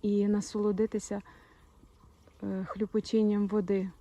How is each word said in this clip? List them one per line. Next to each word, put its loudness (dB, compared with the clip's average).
і 2
насолодитися, -2
е, -4
хлюпотінням 2
води. 0